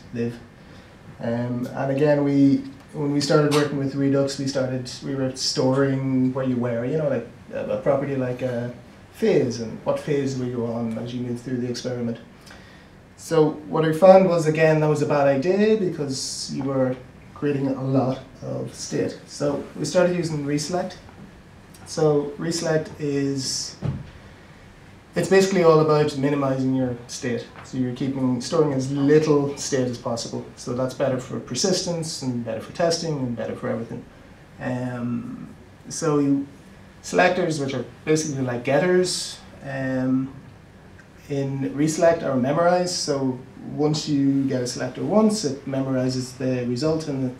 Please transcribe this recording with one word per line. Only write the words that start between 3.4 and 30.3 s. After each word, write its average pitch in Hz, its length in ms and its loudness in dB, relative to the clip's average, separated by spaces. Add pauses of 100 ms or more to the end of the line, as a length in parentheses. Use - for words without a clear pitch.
working 143 240 2
with 135 160 -4
Redux, 139 420 2
we 135 100 -4
started, 127 420 -2 (140)
we 139 120 -6
were 131 200 -2
storing 135 1000 2
where 131 120 -2
you 127 100 0
were, 120 300 -2
you 151 120 -2
know, 147 120 0
like 117 180 -2 (240)
a, 104 260 -4
a - 40 -6
property 139 340 0
like 127 280 -2
a 120 280 -4 (480)
phase 135 400 2
and 110 120 -8 (140)
what 139 140 0
phase 131 400 -2
were 123 60 -4
you 120 200 -4
on 117 320 -4
as 120 160 -8
you 123 80 -6
moved 120 220 -6
through 127 140 -4
the 120 120 -4
experiment. 120 480 -4 (1000)
So 156 340 4 (160)
what 160 160 0
I 160 80 4
found 185 380 10
was, 165 180 2
again, 156 320 4
that 151 80 4
was 143 140 2
a 147 40 2
bad 143 220 2
idea 190 480 4
because 151 800 -4
you 139 80 -4
were 131 320 0 (380)
creating 139 340 -2
a 135 160 -4
lot 131 360 0 (220)
of - 320 -8
state. - 540 -6
So 143 340 -2 (140)
we 151 80 -6
started 180 320 2
using 151 300 -2
reselect. 180 500 -2 (920)
So 147 520 2
reselect 160 500 -2 (100)
is, 139 760 -2 (1400)
it's 175 140 0
basically 190 340 6
all 156 180 8
about 151 360 4
minimizing 135 560 0
your 127 220 0 (120)
state. - 380 -6 (200)
So - 120 -8
you're 123 180 -2
keeping, 131 440 -2
storing 151 320 2
as 131 180 -2
little 143 680 4
state 127 300 0
as 120 100 -4
possible. 120 480 -6 (100)